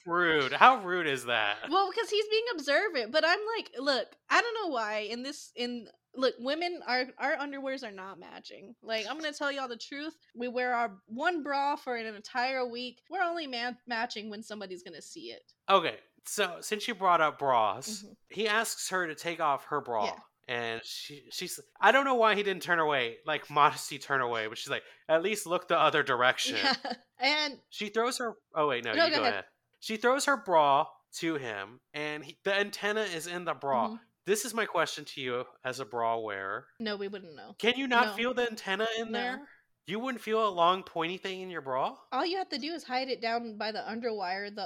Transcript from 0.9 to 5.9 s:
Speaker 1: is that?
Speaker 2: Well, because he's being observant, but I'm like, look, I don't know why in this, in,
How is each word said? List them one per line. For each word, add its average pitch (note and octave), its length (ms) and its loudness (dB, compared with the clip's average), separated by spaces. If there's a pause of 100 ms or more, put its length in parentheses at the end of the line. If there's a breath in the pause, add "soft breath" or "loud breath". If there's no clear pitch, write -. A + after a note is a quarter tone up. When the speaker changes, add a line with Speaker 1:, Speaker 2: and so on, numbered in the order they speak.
Speaker 1:
is C3 200 0
that? A2 440 2
Speaker 2:
Well, F#4+ 200 4
because G#4 200 -2
he's G#4 180 2
being A4 240 2
observant, C#4+ 600 0
but D#4 120 4
I'm F4 140 4 (180)
like, - 220 -8
look, C4 380 -2 (120)
I D#4+ 120 6
don't A4+ 140 -4
know G4 200 -2
why G#3+ 260 -2
in A3 220 -6
this, C#4+ 320 -12
in, A#3+ 340 -6 (280)